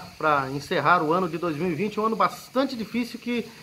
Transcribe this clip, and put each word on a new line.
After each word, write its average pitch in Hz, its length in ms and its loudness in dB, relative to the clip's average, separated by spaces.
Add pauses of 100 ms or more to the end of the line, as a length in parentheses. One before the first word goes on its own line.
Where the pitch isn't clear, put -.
(180)
pra 143 320 2
encerrar 156 540 2
o 156 100 4
ano 180 160 2
de 165 80 -6
dois 165 180 -2
mil 175 160 -2
e 156 40 -2
vinte, 208 240 -2
um 214 80 0
ano 220 80 0
bastante 247 600 0
difícil 233 440 -6
que, 240 260 -4 (180)